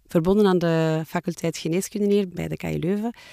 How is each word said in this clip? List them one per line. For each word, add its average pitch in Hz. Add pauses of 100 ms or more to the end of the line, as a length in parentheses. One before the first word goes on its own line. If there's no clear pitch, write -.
verbonden 190
aan 185
de 160
faculteit 170
Geneeskunde 202
hier 202
bij 165
de 151
K -
U 160
Leuven. 208 (180)